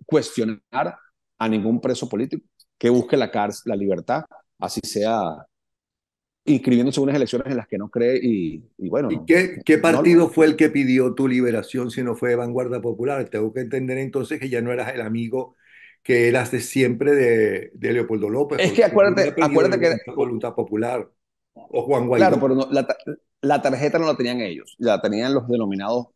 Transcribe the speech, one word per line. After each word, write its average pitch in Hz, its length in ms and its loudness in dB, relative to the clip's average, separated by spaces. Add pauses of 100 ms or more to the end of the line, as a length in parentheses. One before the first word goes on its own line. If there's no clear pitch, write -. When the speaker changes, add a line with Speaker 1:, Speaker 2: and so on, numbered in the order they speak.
Speaker 1:
cuestionar 131 920 -4 (400)
a 113 120 -2
ningún 110 320 0
preso 127 260 -4
político 120 380 -6 (340)
que 120 100 2
busque 123 280 2
la 117 140 0
cárcel, 104 400 -4
la 107 40 -2
libertad, 101 480 -2 (360)
así - 240 -8
sea 104 600 -4 (1000)
inscribiéndose 131 540 4
en 139 40 2
unas 139 120 2
elecciones 127 320 -2
en 135 100 -4
las 110 100 -8
que 104 100 -6
no 104 120 -10
cree 123 340 0
y, 87 400 -2 (140)
y 92 120 -8
bueno, 123 220 -2
Speaker 2:
¿Y 113 140 -6
qué, 180 400 2
qué 156 120 6
Speaker 1:
no 156 40 -2
Speaker 2:
partido 165 380 6
Speaker 1:
lo 165 100 4
Speaker 2:
fue 160 160 4
el 156 100 4
que 156 140 4
pidió 127 440 2
tu 135 140 0
liberación 123 640 -2
si 127 120 -6
no 120 120 -4
fue 120 200 0
Vanguardia 120 440 -4
Popular? 120 500 -4
Tengo 110 220 -4
que 131 100 -6
entender 127 360 -6
entonces 135 420 -6
que 131 80 -8
ya 123 140 -2
no 120 100 -4
eras 123 220 -6
el 123 80 -6
amigo 117 540 -6 (480)
que 120 260 4
eras 123 220 0
de 120 100 -2
siempre 131 520 0
de, 113 600 2
de 117 200 -4
Leopoldo 110 360 -2
López, 139 300 -2
Speaker 1:
Es 190 80 2
Speaker 2:
porque 202 140 2
Speaker 1:
que - 0 -
Speaker 2:
si - 0 -
no 208 100 4
Speaker 1:
acuérdate, 196 300 4
Speaker 2:
hubiera - 140 0
pedido 156 160 2
Speaker 1:
acuérdate 175 280 2
que 165 320 0
Speaker 2:
la 131 40 -12
voluntad 120 400 -4
popular 110 560 -4 (420)
o - 300 -6
Juan 123 240 0
Guaidó. 123 200 6
Speaker 1:
Claro, 135 140 2
pero 131 140 2
no, 135 160 0
la 139 160 0
ta-, - 100 -4 (440)
la 143 200 0
tarjeta 143 380 0
no 165 60 -2
la 151 100 0
tenían 123 240 -4
ellos, 85 380 -10
la 110 240 2
tenían 110 320 0
los 120 140 -2
denominados 113 680 -2